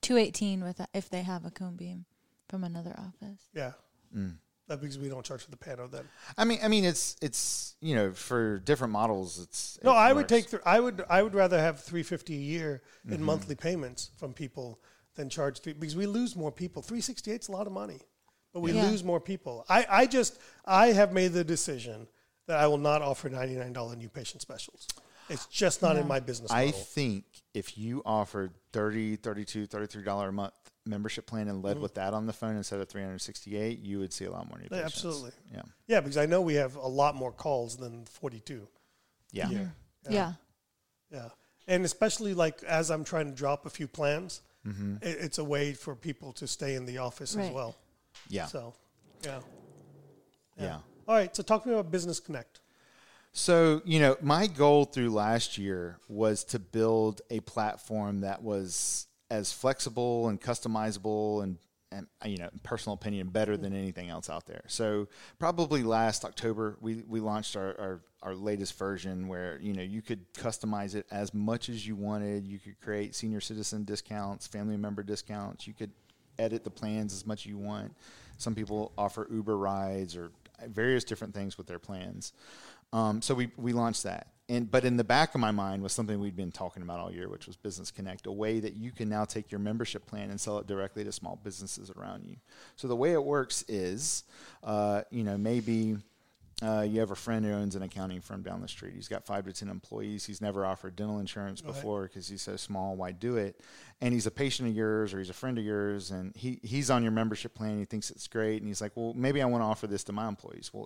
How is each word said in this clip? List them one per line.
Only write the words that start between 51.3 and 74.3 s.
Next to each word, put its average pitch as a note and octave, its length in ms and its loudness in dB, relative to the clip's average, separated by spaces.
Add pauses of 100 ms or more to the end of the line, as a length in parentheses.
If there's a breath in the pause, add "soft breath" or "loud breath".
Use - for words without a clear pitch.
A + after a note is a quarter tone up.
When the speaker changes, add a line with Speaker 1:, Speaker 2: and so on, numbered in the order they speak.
Speaker 2:
So G#3 100 -4
talk A3 180 4
to B3+ 60 -4
me A#3+ 60 2
about F#3+ 180 0
Business F3 280 -2
Connect. - 400 -12 (720 soft breath)
Speaker 3:
So, E3 520 8
you D#3+ 140 6
know, C3+ 220 10
my D#3 260 6
goal D3 380 8
through A#2+ 260 2
last A2 460 2
year F2+ 420 -4 (100)
was G#2+ 360 2
to - 140 -4
build A2 720 2
a A2+ 100 -2
platform G#2+ 800 -2
that G2 220 -4
was G2 640 -2 (240)
as G#2+ 220 -2
flexible A#2+ 760 0
and G#2 100 0
customizable G#2+ 1040 -2
and, F#2 140 -4 (340)
and, G2 160 -10 (200)
you G2+ 100 -4
know, F2 140 -8 (120)
personal A2 320 -6
opinion, G2 340 -4
better G#2 280 2
than G2 180 -4
anything F2+ 360 -6
else E2 180 -10
out D#2+ 180 -6
there. D#2+ 200 -14
So G#2+ 420 0 (300 loud breath)
probably D#3+ 440 2
last A2+ 440 2
October, A2 560 -2
we, A2+ 260 -4
we A2+ 120 -2
launched G#2+ 360 -2
our, F#2+ 240 -2
our, F#2+ 200 -4 (220)
our F#2+ 120 -6
latest G2 440 -4
version F#2+ 500 -4
where, F2+ 340 -6
you G#2 100 -2
know, F#2 100 -2
you G2+ 200 -6
could G2 320 -8
customize G#2 600 -4
it G2+ 160 -6
as G2+ 220 -4
much A2+ 380 -2
as A2 160 -8
you G#2+ 100 -6
wanted. G#2 500 -4
You G2 120 -10
could G2 240 -18
create G#2 320 -4
senior A2 260 -4
citizen G#2+ 440 -6
discounts, G2+ 640 -6